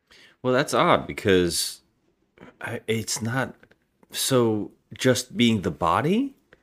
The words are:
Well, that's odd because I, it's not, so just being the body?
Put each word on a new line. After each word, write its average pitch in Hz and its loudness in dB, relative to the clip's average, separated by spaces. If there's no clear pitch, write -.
Well, 127 0
that's 131 0
odd 127 2
because 90 0
I, 117 -10
it's 110 -4
not, 117 -4
so 113 0
just - -2
being 117 4
the 82 -2
body? 131 0